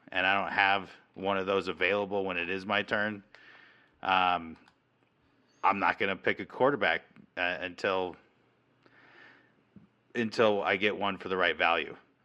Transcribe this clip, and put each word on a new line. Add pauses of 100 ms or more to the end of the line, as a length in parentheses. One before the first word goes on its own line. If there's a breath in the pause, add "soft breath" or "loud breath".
(120)
and
I
don't
have (260)
one
of
those
available
when
it
is
my
turn, (800 soft breath)
um, (1080)
I'm
not
gonna
pick
a
quarterback, (340)
uh,
until, (2000 soft breath)
until
I
get
one
for
the
right
value. (280)